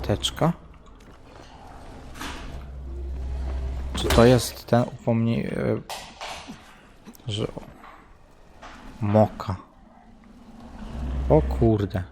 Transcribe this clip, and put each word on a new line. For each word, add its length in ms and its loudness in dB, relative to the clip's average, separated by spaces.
Teczka? 460 0
Czy 140 -4
to 160 8
jest 420 6
ten 160 4
upomni-, 640 0
e, 340 -2
że... 180 -4
Moka. 560 4
O 140 8
kurde. 680 2